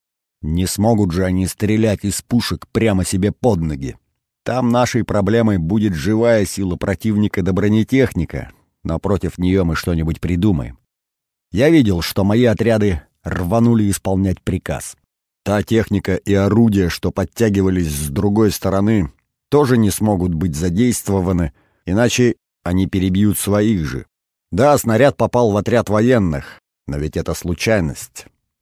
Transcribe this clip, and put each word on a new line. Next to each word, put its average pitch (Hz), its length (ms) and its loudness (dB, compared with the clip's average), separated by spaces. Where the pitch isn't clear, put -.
Не 82 240 -2
смогут 104 440 2
же 92 140 -2
они 92 220 0
стрелять 107 580 0
из 101 180 -4
пушек - 460 -4
прямо 101 360 0
себе 98 280 -2
под 107 280 0
ноги. 67 360 -6
Там 123 200 0
нашей 120 340 0
проблемой 104 540 0
будет 98 360 0
живая 110 500 2
сила 92 300 -4
противника 101 640 -2
да 92 120 0
бронетехника, 104 1000 0
но 82 160 -4
против 92 400 -4
неё 92 260 2
мы 80 120 0
что-нибудь 82 440 -2
придумаем. 85 560 -2
Я 127 180 2
видел, 101 320 4
что - 220 -2
мои 107 220 2
отряды 107 540 0
рванули 104 640 0
исполнять 95 540 -2
приказ. - 540 -6
Та 101 180 0
техника 98 540 0
и - 180 -2
орудия, 101 540 4
что - 240 -6
подтягивались 95 800 0
с 73 160 -6
другой 101 420 2
стороны, 98 640 0
тоже 131 280 2
не 104 120 2
смогут 92 440 0
быть 78 220 -2
задействованы, 92 960 0
иначе 120 480 2
они 90 240 0
перебьют 95 500 0
своих 101 480 0
же. 64 180 -8
Да, 139 280 4
снаряд 117 380 2
попал 117 360 2
в 101 60 2
отряд 107 300 0
военных, 104 720 0
но 71 100 -6
ведь 76 180 -4
это 82 180 -4
случайность. 85 920 -4